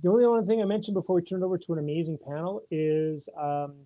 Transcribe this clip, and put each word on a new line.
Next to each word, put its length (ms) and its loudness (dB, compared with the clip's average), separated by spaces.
the 60 4
only 160 6
other 220 4
thing 160 2
I 20 0
mentioned 300 -2
before 220 0
we 60 2
turn 200 -4
it 20 0
over 140 0
to 160 -6
an 60 -2
amazing 460 -2
panel 440 -6
is, 580 0
um, 360 -4